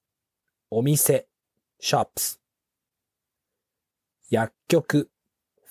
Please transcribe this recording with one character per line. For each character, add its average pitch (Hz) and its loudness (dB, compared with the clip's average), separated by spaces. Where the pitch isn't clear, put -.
お 113 -2
店、 143 2
shops. - -4
薬 110 -2
局、 147 0